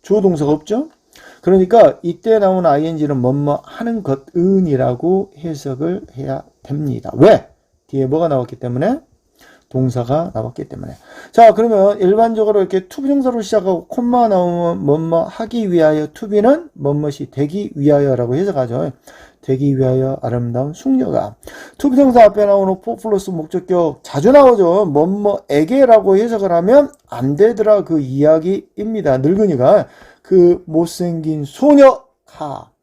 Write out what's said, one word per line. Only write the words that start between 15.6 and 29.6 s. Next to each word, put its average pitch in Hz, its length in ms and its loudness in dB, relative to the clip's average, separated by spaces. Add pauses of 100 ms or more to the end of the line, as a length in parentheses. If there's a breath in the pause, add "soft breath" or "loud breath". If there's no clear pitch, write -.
위하여, 156 420 2
to 214 160 -14
be는 262 440 0
뭐뭐이 147 580 -6
되기 151 440 -6
위하여라고 139 600 0
해석하죠. 147 560 -4 (520 soft breath)
되기 135 340 -2
위하여 131 440 -2
아름다운 123 520 -6
숙녀가. 240 600 -4 (420 loud breath)
to 277 120 -2
부정사 254 340 6
앞에 208 220 4
나오는 196 340 2
for 226 220 -10
플러스 202 280 -4
목적격 175 720 -4
자주 156 300 0
나오죠. 214 540 4
뭐뭐에게라고 196 1300 2
해석을 214 340 -2
하면 220 400 4 (180)
안 131 260 -4
되더라, 208 480 2
그 160 160 -2
이야기입니다. 160 1200 -2
늙은이가 165 680 2 (360 soft breath)